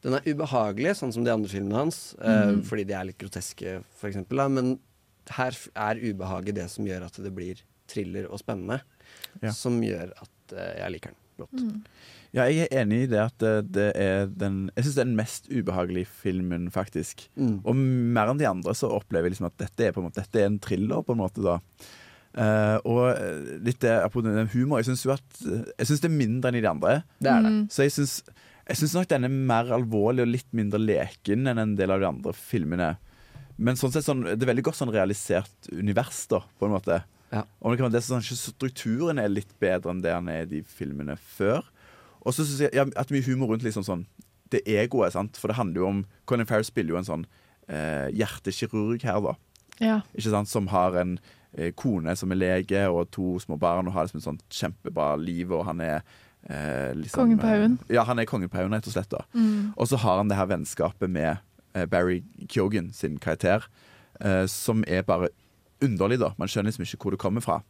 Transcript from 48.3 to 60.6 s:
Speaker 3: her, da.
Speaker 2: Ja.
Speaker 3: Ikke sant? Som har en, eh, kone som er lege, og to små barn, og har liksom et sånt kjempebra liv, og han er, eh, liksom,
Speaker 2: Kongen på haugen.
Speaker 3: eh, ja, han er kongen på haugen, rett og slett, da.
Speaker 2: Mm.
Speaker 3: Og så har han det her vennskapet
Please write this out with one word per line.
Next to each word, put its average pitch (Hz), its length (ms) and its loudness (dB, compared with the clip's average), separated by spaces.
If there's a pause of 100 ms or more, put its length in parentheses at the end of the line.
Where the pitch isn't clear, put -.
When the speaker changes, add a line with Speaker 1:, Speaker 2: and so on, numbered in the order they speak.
Speaker 3:
her, 104 200 0
da. 69 140 -2 (460)
Speaker 2:
Ja. 220 200 2 (140)
Speaker 3:
Ikke 110 160 -2
sant? 104 160 2
Som 101 200 -2
har 92 320 2
en, 90 160 0 (420)
eh, 82 140 -2
kone 90 460 0
som 95 140 -2
er 90 40 0
lege, 95 480 2 (100)
og 87 180 0
to 92 280 -2
små 80 180 -8
barn, 87 300 2
og 95 60 -4
har 85 120 0
liksom 80 160 -8
et - 60 -8
sånt - 220 -8
kjempebra 80 680 -2
liv, 87 340 -4
og 85 140 0
han 85 160 -4
er, 80 220 -2 (440)
eh, 69 460 -4
liksom, 92 320 -2
Speaker 2:
Kongen 226 140 6
på 226 100 2
haugen. 220 300 4 (100)
Speaker 3:
eh, 113 60 2
ja, 117 80 6
han 120 160 0
er 113 60 2
kongen 98 240 -2
på - 80 -6
haugen, 92 160 0
rett 107 140 -2
og - 60 -8
slett, 98 160 -4
da. - 140 -6 (100)
Speaker 2:
Mm. 214 440 2
Speaker 3:
Og 120 100 2
så - 100 2
har 101 200 4
han 104 100 2
det 98 100 2
her 95 100 2
vennskapet 87 600 -2